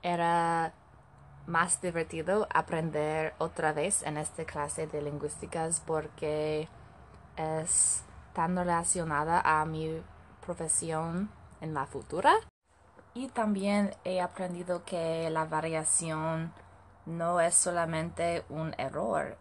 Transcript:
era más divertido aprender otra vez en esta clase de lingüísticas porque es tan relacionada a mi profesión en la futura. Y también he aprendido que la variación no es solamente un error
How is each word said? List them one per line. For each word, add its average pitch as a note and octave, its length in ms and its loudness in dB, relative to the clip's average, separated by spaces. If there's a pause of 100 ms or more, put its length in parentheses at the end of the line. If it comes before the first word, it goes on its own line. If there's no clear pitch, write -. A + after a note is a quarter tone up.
era E3+ 680 2 (760)
más E3+ 320 2
divertido E3+ 720 0
aprender D#3 840 2
otra D#3+ 340 0
vez D3+ 300 0
en D3+ 160 -4
esta D#3 260 -6
clase D3+ 420 -4
de D3+ 140 -6
lingüísticas D3 840 -4
porque D#3 840 -2 (680)
es D#3+ 680 0 (300)
tan F3 200 2
relacionada E3+ 840 2
a D#3 240 4
mi D#3+ 380 -4 (420)
profesión E3 840 -2 (300)
en D#3 140 -6
la C#3+ 120 -2
futura. F#3 480 2 (800)
Y C4 140 -6
también G3+ 680 2 (100)
he F#3 160 0
aprendido F3+ 640 -2
que E3 460 0
la D#3+ 160 2
variación D#3+ 1040 0 (540)
no E3+ 340 0
es E3+ 140 4
solamente E3+ 960 0
un D#3 260 -4
error C#3+ 640 -2